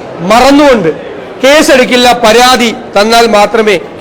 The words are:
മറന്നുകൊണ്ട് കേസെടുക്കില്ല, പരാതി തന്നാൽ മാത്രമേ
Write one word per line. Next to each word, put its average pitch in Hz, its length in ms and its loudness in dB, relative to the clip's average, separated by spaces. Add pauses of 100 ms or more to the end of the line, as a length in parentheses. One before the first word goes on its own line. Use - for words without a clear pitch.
(300)
മറന്നുകൊണ്ട് 247 680 2 (480)
കേസെടുക്കില്ല, 254 840 2
പരാതി 233 500 2 (260)
തന്നാൽ 233 260 2
മാത്രമേ 208 520 0 (220)